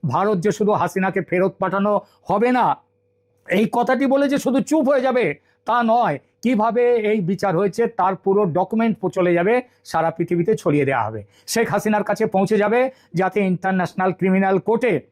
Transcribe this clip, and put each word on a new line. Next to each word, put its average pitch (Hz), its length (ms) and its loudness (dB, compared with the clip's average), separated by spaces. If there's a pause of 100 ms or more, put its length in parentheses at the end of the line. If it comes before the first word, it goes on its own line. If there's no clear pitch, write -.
ভারত 185 300 0
যে 190 140 0
শুধু 202 200 0
হাসিনাকে 190 500 -2
ফেরত 185 380 -2
পাঠানো 196 420 0 (280)
হবে 208 220 2
না, 208 260 2 (720)
এই 196 220 2
কথাটি 247 340 0
বলে 277 240 2
যে 277 80 0
শুধু 269 240 0
চুপ 294 280 0
হয়ে 277 120 4
যাবে 247 240 0 (400)
তা 240 180 0
নয়, 220 360 2 (220)
কিভাবে 233 420 0 (120)
এই 214 260 0
বিচার 185 360 -2
হয়েছে 208 300 0
তার 190 280 -2
পুরো 196 300 0
ডকুমেন্ট 185 540 -2
প-, 185 100 -4
চলে 180 240 0
যাবে, 202 280 2 (220)
সারা 165 280 -2
পৃথিবীতে 170 440 -2
ছড়িয়ে 147 300 0
দেওয়া 131 180 0
হবে। 107 200 -8 (240)
শেখ - 240 -2
হাসিনার 208 320 0
কাছে 208 220 -2
পৌঁছে 202 320 0
যাবে 233 340 0 (220)
যাতে 185 280 0
ইন্টারন্যাশনাল 185 720 -2
ক্রিমিনাল 190 460 2
কোর্টে 220 400 0 (120)